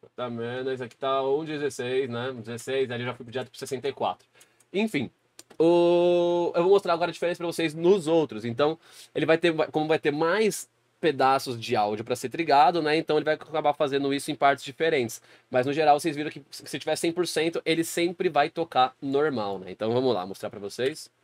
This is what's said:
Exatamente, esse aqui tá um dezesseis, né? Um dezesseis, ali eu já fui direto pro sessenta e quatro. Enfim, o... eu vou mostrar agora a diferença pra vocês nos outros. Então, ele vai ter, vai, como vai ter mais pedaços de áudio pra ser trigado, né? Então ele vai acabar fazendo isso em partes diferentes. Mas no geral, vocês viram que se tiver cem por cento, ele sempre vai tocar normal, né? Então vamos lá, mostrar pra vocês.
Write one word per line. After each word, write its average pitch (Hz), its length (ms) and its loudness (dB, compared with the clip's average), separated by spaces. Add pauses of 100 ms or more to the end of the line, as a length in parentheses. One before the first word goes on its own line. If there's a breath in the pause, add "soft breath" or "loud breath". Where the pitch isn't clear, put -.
Exatamente, 120 680 -8
esse 127 140 -6
aqui 113 120 -14
tá 135 260 -2
um 139 240 0
dezesseis, 135 640 -4
né? 120 220 -6
Um 123 100 -12
dezesseis, 120 480 -4
ali 120 140 -6
eu 123 40 -6
já 123 60 -6
fui 120 120 -14
direto 120 240 -8
pro - 100 -20
sessenta 131 280 -6
e 135 60 -4
quatro. 98 340 -4 (460 soft breath)
Enfim, 175 380 -2 (480)
o... 175 960 4
eu 175 80 2
vou 185 80 6
mostrar 190 220 4
agora 170 180 -2
a - 20 -10
diferença 170 240 -2
pra 170 100 -6
vocês 160 260 -2
nos 170 340 4
outros. 147 360 0
Então, 143 360 0 (340 loud breath)
ele 151 120 0
vai 160 120 4
ter, 170 140 2
vai, 156 180 -2
como 156 180 -2
vai 156 120 2
ter 151 120 0
mais 175 580 0 (300)
pedaços 135 600 2
de 110 160 -2
áudio 107 280 0
pra 123 120 -4
ser 127 140 -8
trigado, 156 520 4
né? 151 160 2
Então 156 200 0
ele 151 80 0
vai 151 100 0
acabar 147 380 -2
fazendo 139 400 0
isso 139 180 -6
em 147 40 -4
partes 139 300 2
diferentes. 139 560 -2 (280 soft breath)
Mas 127 160 0
no 143 80 -2
geral, 147 260 4
vocês 156 160 -2
viram 151 160 -6
que 139 180 -16
se - 300 -12
tiver 156 160 -2
cem 170 160 -2
por 170 160 -2
cento, 165 360 -2
ele 165 200 0
sempre 175 460 -2
vai 147 200 2
tocar 131 500 0
normal, 135 600 -2
né? 92 100 -14
Então 107 220 -4
vamos 127 220 2
lá, 92 120 -2
mostrar 98 240 -10
pra 101 100 -14
vocês. 120 520 -6 (120)